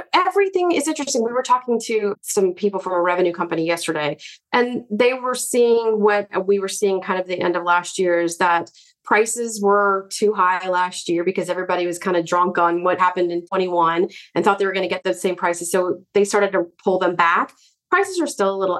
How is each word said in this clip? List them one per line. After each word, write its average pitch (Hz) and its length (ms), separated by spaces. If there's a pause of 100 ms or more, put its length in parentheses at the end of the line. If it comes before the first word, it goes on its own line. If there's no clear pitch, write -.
(140)
everything 370 560
is 285 160
interesting. 285 380
We 233 80
were 254 100
talking 247 440
to 202 340
some 190 340
people 202 240
from 185 140
a 175 80
revenue 180 320
company 170 340
yesterday, 160 520 (340)
and 247 400
they 247 220
were 254 200
seeing 233 640
what 208 280 (180)
we 202 140
were 190 80
seeing 190 340
kind 185 180
of 180 60
the 180 140
end 180 160
of 170 80
last 175 340
year, 175 220
is 170 180
that 170 320 (320)
prices 226 580
were 202 520
too 214 220
high 185 340
last 180 400
year 175 160
because 180 260
everybody 180 340
was 170 140
kind 180 180
of 170 80
drunk 175 320
on 170 280
what 180 160
happened 180 320
in 175 120
twenty-one 175 640 (260)
and 170 80
thought 202 160
they 202 60
were 196 60
gonna 185 140
get 185 160
those 185 180
same 180 140
prices. 175 340
So 180 360 (100)
they 202 100
started 202 280
to 180 140 (180)
pull 185 160
them 180 160
back. 180 360 (380)
Prices 370 300
are 294 80
still 196 260
a - 20
little 185 240